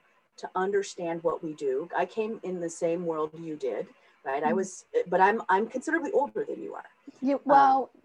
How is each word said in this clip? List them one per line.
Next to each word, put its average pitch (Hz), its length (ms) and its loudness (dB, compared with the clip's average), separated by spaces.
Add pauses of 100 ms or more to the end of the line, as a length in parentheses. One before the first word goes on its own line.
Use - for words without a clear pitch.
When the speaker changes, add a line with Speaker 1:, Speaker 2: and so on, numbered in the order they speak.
(380)
Speaker 1:
to - 160 -12
understand 185 680 -2
what 165 220 -2
we 156 100 -6
do. 147 420 -2
I 180 100 2
came 220 360 -6
in 180 180 -6
the 170 100 -4
same 170 360 -2
world 156 320 -2
you 160 180 -8
did, 127 300 -4 (380)
right? 139 180 -2
I 151 100 2
Speaker 2:
Mm. 190 40 2
Speaker 1:
was, - 300 -4 (220)
but 180 120 2
I'm, 208 280 4
I'm 196 180 4
considerably 302 460 -2
older 220 320 0
than - 180 -8
you - 120 -10
are. - 120 -14 (340)
Speaker 2:
You, 262 160 2
Speaker 1:
Um, - 80 -10
Speaker 2:
well, 269 460 6 (140)